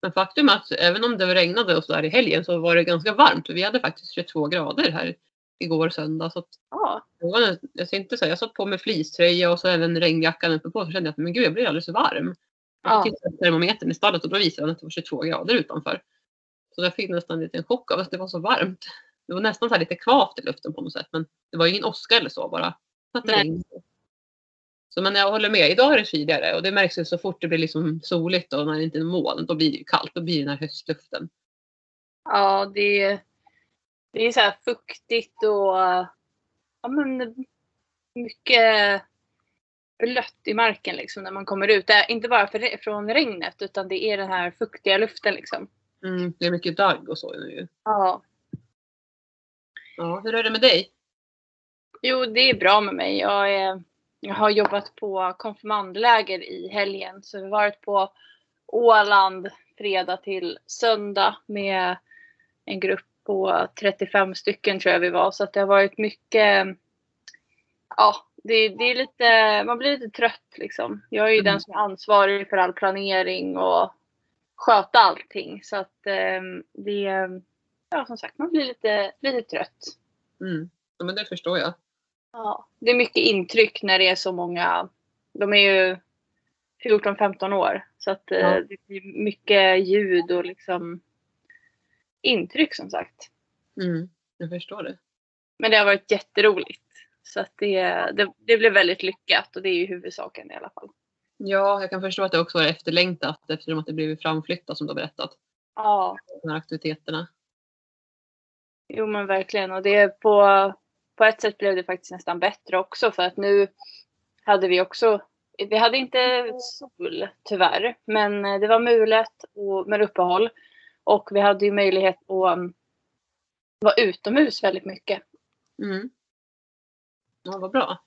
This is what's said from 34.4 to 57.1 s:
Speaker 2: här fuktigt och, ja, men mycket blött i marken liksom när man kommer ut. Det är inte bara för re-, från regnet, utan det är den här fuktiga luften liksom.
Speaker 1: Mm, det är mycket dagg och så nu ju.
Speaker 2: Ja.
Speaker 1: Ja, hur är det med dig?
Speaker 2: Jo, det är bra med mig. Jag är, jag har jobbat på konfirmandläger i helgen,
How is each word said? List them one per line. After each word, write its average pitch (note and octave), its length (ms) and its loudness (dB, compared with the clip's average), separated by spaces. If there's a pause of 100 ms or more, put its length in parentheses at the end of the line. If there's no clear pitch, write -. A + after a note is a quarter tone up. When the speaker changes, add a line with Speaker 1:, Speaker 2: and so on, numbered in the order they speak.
Speaker 2:
här G3+ 240 2
fuktigt - 800 -6
och, G3 320 2 (1040)
ja, A#3+ 60 -10
men C4 460 -4 (800)
mycket A3 880 2 (960)
blött B3 460 -4
i G#3 100 -4
marken G#3 420 -2
liksom - 260 -14
när F#3+ 100 -12
man G3 140 -10
kommer G3 220 -2
ut. G3+ 180 4
Det G#3+ 60 4
är G#3 180 6
inte A#3 180 -4
bara A3+ 180 4
för G#3+ 120 -8
re-, A3+ 220 -4
från G#3 300 -8
regnet, G#3+ 520 -2
utan G3 260 -8
det F#3+ 160 -6
är G#3+ 120 -2
den G3 140 -8
här F3+ 280 -4
fuktiga G3 400 -2
luften G#3+ 360 -2
liksom. - 340 -12 (360)
Speaker 1:
Mm, F3+ 340 -4
det F3 80 -4
är F3 40 2
mycket E3+ 260 -4
dagg G3 320 0
och - 100 -10
så - 140 -14
nu - 180 -14
ju. - 160 -14 (180)
Speaker 2:
Ja. G3 380 0 (1700)
Speaker 1:
Ja, E3+ 280 -6
hur A3+ 100 -4
är A3+ 80 -2
det A3 80 0
med A3 100 -4
dig? G3 300 4 (1120)
Speaker 2:
Jo, B3+ 240 0
det A3+ 140 0 (100)
är A#3 80 4
bra F#3+ 220 6
med G3 140 -2
mig. F#3+ 240 -2
Jag G3+ 360 2
är, F#3+ 280 -2 (380)
jag G3 140 -10
har G#3+ 160 4
jobbat G3+ 460 0
på F#3+ 420 -4
konfirmandläger G#3 1080 0
i F#3 240 -12
helgen, G3 540 -6